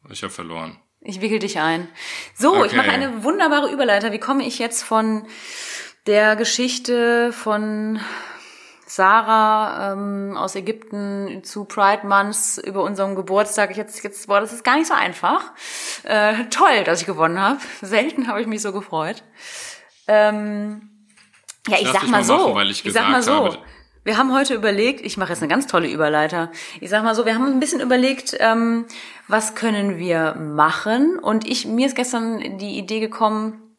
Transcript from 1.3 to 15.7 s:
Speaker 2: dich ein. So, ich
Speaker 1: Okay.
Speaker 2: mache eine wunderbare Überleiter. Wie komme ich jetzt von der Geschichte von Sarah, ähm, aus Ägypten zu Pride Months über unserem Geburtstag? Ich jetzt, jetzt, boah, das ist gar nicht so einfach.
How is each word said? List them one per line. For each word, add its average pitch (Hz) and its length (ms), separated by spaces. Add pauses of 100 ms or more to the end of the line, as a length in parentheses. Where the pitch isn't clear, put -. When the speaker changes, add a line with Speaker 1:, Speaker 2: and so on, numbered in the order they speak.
Speaker 2:
dich 196 200
ein. 165 280 (480)
So, 320 280
ich - 80
Speaker 1:
Okay. 254 60
Speaker 2:
mache 262 140
eine 247 320
wunderbare 294 480
Überleiter. 226 400
Wie 208 80
komme 269 260
ich - 140
jetzt 233 240
von 220 420 (800)
der 214 300
Geschichte 240 960
von 214 680 (880)
Sarah, 214 1080
ähm, 202 440
aus 190 180
Ägypten 202 880
zu 208 220
Pride 208 400
Months 202 540
über 196 240
unserem 196 320
Geburtstag? 190 560
Ich 190 60
jetzt, - 260
jetzt, - 240
boah, 202 140
das 220 120
ist 233 100
gar 254 140
nicht 320 100
so 349 60
einfach. 196 580 (520)